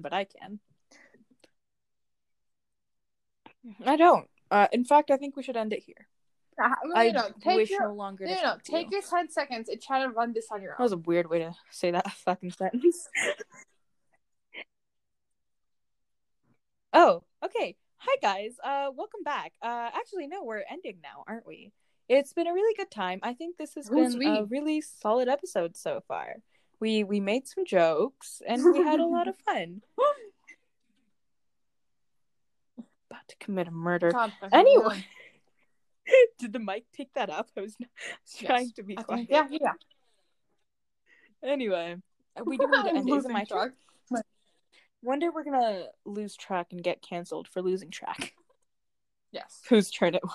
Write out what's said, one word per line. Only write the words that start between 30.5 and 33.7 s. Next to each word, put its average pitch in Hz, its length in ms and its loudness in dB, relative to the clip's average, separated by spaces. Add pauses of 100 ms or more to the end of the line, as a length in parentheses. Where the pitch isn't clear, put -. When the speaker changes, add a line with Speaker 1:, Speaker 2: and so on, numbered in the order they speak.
Speaker 1:
About - 180 -20
to - 100 -20
commit 185 300 -4
a - 20 -12